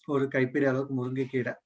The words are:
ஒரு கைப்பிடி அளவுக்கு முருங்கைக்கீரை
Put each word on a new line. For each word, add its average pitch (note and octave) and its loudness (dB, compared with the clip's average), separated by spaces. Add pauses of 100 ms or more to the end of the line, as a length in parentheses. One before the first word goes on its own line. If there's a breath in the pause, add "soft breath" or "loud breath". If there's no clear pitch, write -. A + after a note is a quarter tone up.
ஒரு C#3 2
கைப்பிடி C3+ 2
அளவுக்கு C3+ 0
முருங்கைக்கீரை B2+ -2 (120)